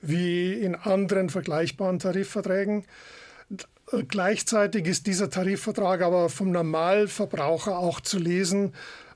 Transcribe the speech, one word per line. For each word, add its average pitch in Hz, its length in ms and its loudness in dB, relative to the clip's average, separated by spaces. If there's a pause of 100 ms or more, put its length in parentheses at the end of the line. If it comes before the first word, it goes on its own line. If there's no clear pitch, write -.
wie 175 540 0
in 196 200 -2
anderen 190 540 0
vergleichbaren 175 720 -2
Tarifverträgen. 196 880 -2 (640)
D-, 196 140 -12 (280)
äh, - 120 0
gleichzeitig 202 800 2
ist 185 200 0
dieser 190 220 0
Tarifvertrag 190 720 0
aber 175 300 4
vom 190 220 0
Normalverbraucher 170 1300 0
auch 175 220 0
zu - 180 -2
lesen 185 540 2 (440)